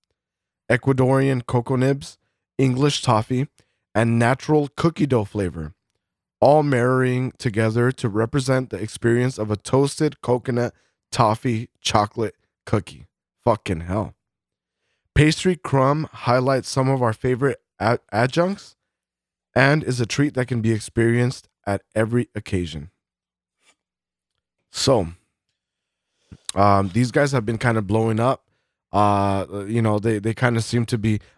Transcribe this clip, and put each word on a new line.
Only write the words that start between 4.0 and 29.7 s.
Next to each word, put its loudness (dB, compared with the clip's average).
natural 0
cookie -2
dough 0
flavor, -6
all 6
marrying 0
together 0
to -4
represent -2
the -8
experience 0
of -4
a 0
toasted -2
coconut -2
toffee 0
chocolate -2
cookie." -6
Fucking -2
hell. -6
Pastry 2
crumb 0
highlights 0
some 0
of 0
our 0
favorite -2
ad-, 0
adjuncts -2
and 4
is -4
a -2
treat -2
that -2
can -4
be 2
experienced 0
at -2
every 0
occasion. -6
So, 0
um, 4
these 0
guys 0
have 0
been -4
kind 0
of -4
blowing 0
up. -2
Uh, 0
you 0